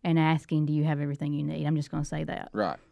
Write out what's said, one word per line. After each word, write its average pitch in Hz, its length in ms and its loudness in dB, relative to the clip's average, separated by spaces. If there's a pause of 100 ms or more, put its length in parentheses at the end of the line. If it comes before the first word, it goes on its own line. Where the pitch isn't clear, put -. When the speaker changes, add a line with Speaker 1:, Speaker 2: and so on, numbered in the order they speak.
Speaker 1:
and 165 160 4
asking, 156 480 2
"Do 147 60 0
you 151 120 2
have 147 160 0
everything 147 320 -4
you 147 120 -2
need?" 151 200 -4
I'm 156 120 2
just 147 160 -2
gonna 147 120 -4
say 156 200 -6
that. - 280 -8
Speaker 2:
Right, 95 240 -2 (160)